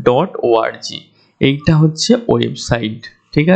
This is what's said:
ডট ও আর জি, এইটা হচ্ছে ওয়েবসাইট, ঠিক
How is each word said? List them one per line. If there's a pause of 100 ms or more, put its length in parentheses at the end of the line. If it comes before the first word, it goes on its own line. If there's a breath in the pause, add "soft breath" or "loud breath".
ডট (120)
ও (160)
আর (100)
জি, (420)
এইটা
হচ্ছে (160)
ওয়েবসাইট, (340)
ঠিক